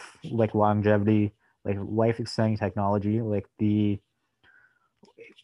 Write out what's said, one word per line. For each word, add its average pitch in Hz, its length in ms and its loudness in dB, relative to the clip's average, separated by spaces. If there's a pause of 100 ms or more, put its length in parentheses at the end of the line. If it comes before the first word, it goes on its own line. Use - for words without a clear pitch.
(240)
like, 110 320 -2
longevity, 104 800 2 (320)
like, 101 140 -2
life 110 400 -2
extending 110 380 -2
technology, 104 640 -2
like, 104 260 -4 (120)
the, 104 400 0 (1400)